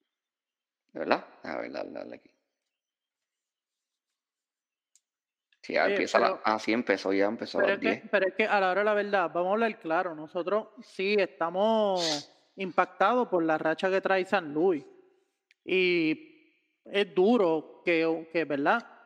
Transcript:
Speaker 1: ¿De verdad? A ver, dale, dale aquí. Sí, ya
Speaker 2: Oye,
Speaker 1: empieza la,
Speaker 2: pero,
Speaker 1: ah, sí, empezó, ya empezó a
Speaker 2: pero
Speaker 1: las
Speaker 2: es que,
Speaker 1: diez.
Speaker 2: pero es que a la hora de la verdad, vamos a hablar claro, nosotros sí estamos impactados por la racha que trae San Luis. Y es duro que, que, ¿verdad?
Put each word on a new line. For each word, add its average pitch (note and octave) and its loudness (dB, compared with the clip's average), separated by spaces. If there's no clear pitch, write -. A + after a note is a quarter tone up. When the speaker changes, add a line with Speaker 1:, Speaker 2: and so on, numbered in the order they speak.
Speaker 1:
¿De - -12
verdad? F2 -2
A D#2 -8
ver, A#1+ -8
dale, G1+ -10
dale G#1+ -14
aquí. - -20
Sí, - -10
ya D#3+ 2
Speaker 2:
Oye, G3 2
Speaker 1:
empieza - 0
la, A#2 4
Speaker 2:
pero, - -2
Speaker 1:
ah, A2 0
sí, A2 -2
empezó, G2 0
ya G2 2
empezó G#2+ -4
a - 2
Speaker 2:
pero G2 2
Speaker 1:
las - -12
Speaker 2:
es - -10
que, - -2
Speaker 1:
diez. - -20
Speaker 2:
pero F#3+ 0
es F#3+ -4
que A3 0
a G#3 0
la F#3 0
hora F#3+ 0
de G#3 0
la G#3+ 0
verdad, G3+ 0
vamos F3 -2
a G3 2
hablar A3 -2
claro, E3+ -2
nosotros F3+ -4
sí G3+ -4
estamos F3+ 0
impactados F#3+ 0
por F3 0
la D#3+ 2
racha D#3+ 0
que F#3+ 2
trae F#3 0
San E3+ -2
Luis. D#3+ 2
Y F3 0
es G3+ -2
duro F#3 2
que, E3 0
que, E3 0
¿verdad? D3+ 0